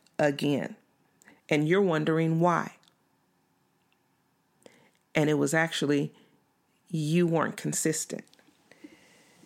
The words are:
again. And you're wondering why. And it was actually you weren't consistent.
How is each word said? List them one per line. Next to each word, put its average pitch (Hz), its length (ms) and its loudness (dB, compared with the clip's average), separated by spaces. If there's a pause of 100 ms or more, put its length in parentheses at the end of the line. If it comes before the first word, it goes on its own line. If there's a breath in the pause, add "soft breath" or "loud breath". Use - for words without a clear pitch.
(180)
again. 143 580 -2 (720 soft breath)
And 151 200 2
you're 185 140 4
wondering 160 580 2
why. 170 320 2 (2500 soft breath)
And 151 140 2
it 151 60 2
was 143 180 0
actually 151 580 0 (760 soft breath)
you 165 380 0
weren't 160 280 -2
consistent. - 680 -6 (1200 loud breath)